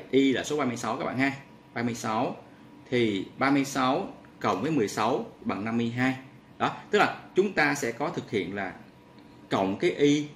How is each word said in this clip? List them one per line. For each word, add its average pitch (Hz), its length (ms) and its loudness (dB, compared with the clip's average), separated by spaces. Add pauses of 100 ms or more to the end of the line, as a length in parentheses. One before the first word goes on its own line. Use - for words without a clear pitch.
(120)
y 135 220 6
là 92 100 0
số 147 140 -2
ba 139 80 0
mươi 120 120 -2
sáu 117 200 -4
các - 80 -6
bạn 101 120 -4
ha. 135 140 2 (420)
Ba 117 100 -4
mươi 117 120 -2
sáu. 120 400 -2 (540)
Thì 110 360 2 (120)
ba 135 140 2
mươi 139 140 4
sáu 139 480 0 (260)
cộng 101 220 0
với 151 100 -2
mười 120 160 2
sáu 120 380 0 (160)
bằng 101 240 -4
năm 113 120 -2
mươi 117 120 0
hai. 127 260 0 (420)
Đó, 135 200 0 (140)
tức 208 80 4
là - 220 2 (140)
chúng 196 180 4
ta 147 220 2
sẽ 120 160 -4
có 143 180 -4
thực 151 220 -8
hiện 98 240 -2
là 95 180 -6 (760)
cộng 101 280 2
cái 175 140 0
y 147 340 4 (100)